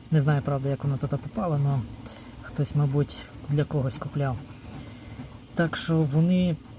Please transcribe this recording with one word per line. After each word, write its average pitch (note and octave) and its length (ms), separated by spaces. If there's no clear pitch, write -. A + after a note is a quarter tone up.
Не D#3 80
знаю, C#3+ 260
правда, C#3 240
як C3+ 140
вона C#3 140
туди C#3+ 200
попала, E3+ 400
но C#3 240
хтось, - 340
мабуть, C#3+ 420
для C#3+ 140
когось C3 340
купляв. C#3 400
Так E3 220
що - 180
вони F3 420